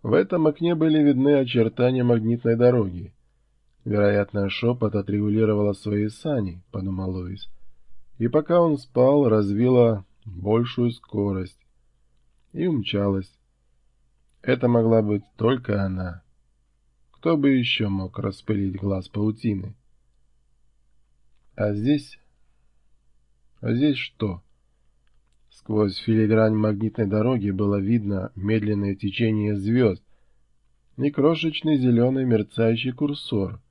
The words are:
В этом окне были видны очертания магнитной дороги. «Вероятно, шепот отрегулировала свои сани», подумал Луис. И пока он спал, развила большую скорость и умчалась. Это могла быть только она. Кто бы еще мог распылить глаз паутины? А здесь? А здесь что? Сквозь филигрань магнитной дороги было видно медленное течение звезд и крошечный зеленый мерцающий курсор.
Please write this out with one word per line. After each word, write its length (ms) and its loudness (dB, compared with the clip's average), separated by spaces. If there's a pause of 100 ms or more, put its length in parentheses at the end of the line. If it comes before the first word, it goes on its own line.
В 100 -2
этом 340 2
окне 280 0
были 240 2
видны 400 4
очертания 640 0
магнитной 520 0
дороги. 560 0 (720)
«Вероятно, 680 0
шепот 440 -2
отрегулировала 800 0
свои 360 -4
сани», 640 -6
подумал 400 -6
Луис. 380 -10 (720)
И 100 -2
пока 320 2
он 160 2
спал, 520 2
развила 760 2 (220)
большую 640 0
скорость 680 -6 (920)
и 140 -4
умчалась. 680 -2 (1080)
Это 260 0
могла 320 4
быть 240 -2 (120)
только 460 -2
она. 400 -6 (920)
Кто 240 0
бы 140 4
еще 380 0
мог 300 -6
распылить 580 -4
глаз 320 -4
паутины? 680 -4 (1800)
А 200 -2
здесь? 440 -2 (1400)
А 120 -4
здесь 240 0
что? 460 -8 (1080)
Сквозь 480 -2
филигрань 560 2
магнитной 520 -2
дороги 440 0
было 260 0
видно 580 -2
медленное 600 -2
течение 600 -2
звезд 460 0 (960)
и 140 -2
крошечный 680 0
зеленый 460 2
мерцающий 680 0
курсор. 680 -4 (100)